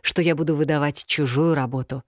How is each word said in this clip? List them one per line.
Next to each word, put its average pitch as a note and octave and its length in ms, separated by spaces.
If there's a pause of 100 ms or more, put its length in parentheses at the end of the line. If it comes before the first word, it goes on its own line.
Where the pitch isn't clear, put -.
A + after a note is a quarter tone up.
что - 200
я E3 140
буду D#3 200
выдавать D3 500
чужую D3 500
работу C3 520